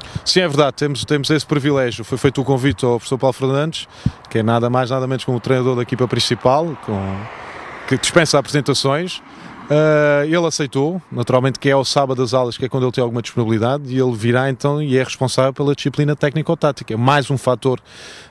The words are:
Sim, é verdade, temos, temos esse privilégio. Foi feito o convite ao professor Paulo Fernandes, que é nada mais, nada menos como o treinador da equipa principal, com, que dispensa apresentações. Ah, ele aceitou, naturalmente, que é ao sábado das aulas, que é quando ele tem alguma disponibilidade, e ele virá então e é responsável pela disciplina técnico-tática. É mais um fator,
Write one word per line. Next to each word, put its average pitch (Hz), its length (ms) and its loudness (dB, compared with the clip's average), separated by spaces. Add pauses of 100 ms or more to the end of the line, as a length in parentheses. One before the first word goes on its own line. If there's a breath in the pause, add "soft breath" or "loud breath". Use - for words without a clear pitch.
(260 loud breath)
Sim, - 160 4
é 175 80 2
verdade, 139 260 4
temos, 143 300 -2
temos 147 240 0
esse 156 160 2
privilégio. 131 580 0
Foi 127 140 -4
feito 139 240 2
o - 20 -4
convite 131 400 0
ao 120 140 2
professor 131 200 -4
Paulo 131 160 2
Fernandes, 139 540 -2 (420 loud breath)
que 113 100 -2
é 107 40 2
nada 117 260 2
mais, 123 200 0
nada 131 180 -2
menos 131 160 -4
como 127 140 -2
o 104 40 -4
treinador 127 360 0
da 120 60 -2
equipa 120 220 -2
principal, 127 800 0
com, 98 320 -4 (680)
que 131 100 2
dispensa 160 400 2
apresentações. 143 840 -2 (480 loud breath)
Ah, 147 540 4
ele 165 240 0
aceitou, 151 540 -2 (100)
naturalmente, 123 480 2
que - 80 -2
é 139 60 4
ao 135 100 4
sábado 131 380 0
das 117 120 0
aulas, 127 240 0
que 135 60 -6
é 123 60 -4
quando 131 160 0
ele 123 80 0
tem 131 100 -2
alguma 117 180 -2
disponibilidade, 120 720 -2
e 131 60 0
ele 127 140 2
virá 120 360 2
então 143 320 -2
e 131 160 0
é 131 60 2
responsável 131 480 0
pela 143 240 0
disciplina 147 400 0
técnico-tática. 151 800 -2
É - 20 -2
mais 131 340 2
um 139 80 0
fator, 127 440 0 (480 loud breath)